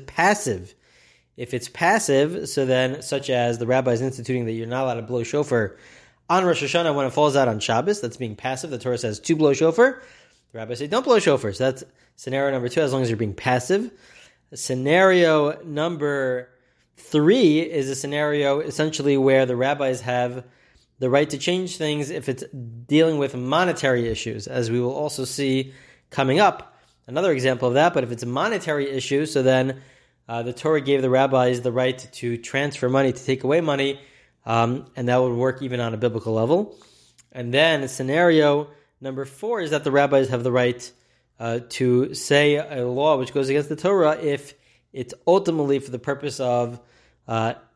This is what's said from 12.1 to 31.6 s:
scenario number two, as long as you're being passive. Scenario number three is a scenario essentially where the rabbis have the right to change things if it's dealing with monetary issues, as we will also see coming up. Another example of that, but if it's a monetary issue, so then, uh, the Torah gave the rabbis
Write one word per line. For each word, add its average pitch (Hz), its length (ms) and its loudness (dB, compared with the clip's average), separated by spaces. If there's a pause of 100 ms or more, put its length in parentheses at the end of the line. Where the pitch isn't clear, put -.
scenario 135 380 -2
number 123 160 -2
two, 160 120 -2
as 139 120 0
long 135 100 0
as 117 80 0
you're 110 60 -2
being 104 180 -4
passive. 175 560 0 (640)
Scenario 156 1080 4
number 143 840 -2 (480)
three 156 600 4
is 160 300 -2
a 135 80 -4
scenario 147 640 0
essentially 147 560 0
where 135 300 4
the 123 100 -2
rabbis 131 460 0
have 123 420 -4 (560)
the 127 100 0
right 143 200 4
to 143 80 -6
change 180 380 -4
things 147 340 -4
if 143 180 -10
it's 135 160 -6 (420)
dealing 156 320 4
with 135 160 -2
monetary 131 720 0
issues, 113 400 -6
as 123 240 -4
we 120 100 0
will 123 140 -2
also 147 300 -6
see 135 500 -4 (360)
coming 135 280 0
up. 196 300 2 (380)
Another 165 260 0
example 127 340 0
of 123 80 2
that, 160 180 4
but 143 120 0
if 117 80 -6
it's 113 100 -10
a 120 40 -6
monetary 147 600 -4
issue, 139 380 -2
so 139 160 0
then, 131 380 2 (480)
uh, 117 160 -6
the 123 80 -8
Torah 156 280 0
gave 135 220 2
the 131 80 2
rabbis 127 500 2